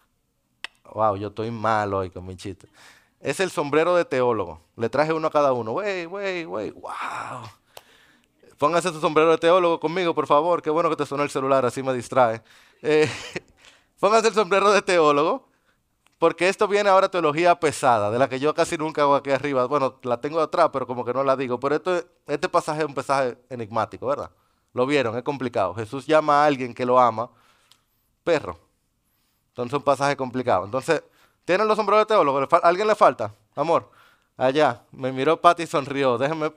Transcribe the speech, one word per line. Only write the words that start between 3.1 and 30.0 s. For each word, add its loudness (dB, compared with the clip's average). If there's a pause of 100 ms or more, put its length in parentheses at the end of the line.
Es -6
el 0
sombrero 0
de 2
teólogo. -2 (160)
Le -4
traje 0
uno -2
a 0
cada 2
uno. -4
Wey, -6
wey, -8
wey. -8
Wow. -12 (1120)
Póngase 0
su -12
sombrero 4
de 4
teólogo 2
conmigo, -2
por -2
favor. 2
Qué -4
bueno 0
que -2
te -4
sonó -4
el -2
celular, 0
así -4
me -4
distrae. 0 (400)
Eh, 2 (440)
<laughs> -20
póngase 4
el 0
sombrero 2
de 4
teólogo, 2 (720)
porque 2
esto 0
viene 2
ahora 6
teología 2
pesada, 2
de -2
la 2
que -8
yo 0
casi -2
nunca -4
hago 4
aquí -4
arriba. 0
Bueno, -2
la -4
tengo -4
atrás, 2
pero -6
como -8
que -6
no -4
la 2
digo. -4
Pero -2
esto, -4 (220)
este -6
pasaje -2
es -2
un -12
pasaje -2 (140)
enigmático, -6
¿verdad? -6 (420)
Lo 0
vieron, 0
es -6
complicado. -4
Jesús -10
llama 4
a 4
alguien -2
que -6
lo 4
ama, 0 (920)
perro. -2 (880)
Entonces, -6
un -4
pasaje 2